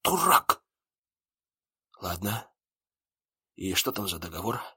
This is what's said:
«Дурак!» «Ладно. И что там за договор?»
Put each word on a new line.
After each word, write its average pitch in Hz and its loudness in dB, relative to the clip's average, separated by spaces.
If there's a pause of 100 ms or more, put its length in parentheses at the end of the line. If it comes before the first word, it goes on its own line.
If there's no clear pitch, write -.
«Дурак!» - 4 (1400)
«Ладно. 98 -4 (1040)
И 92 -4
что 131 0
там 104 -4
за 87 -6
договор?» 87 -4 (140)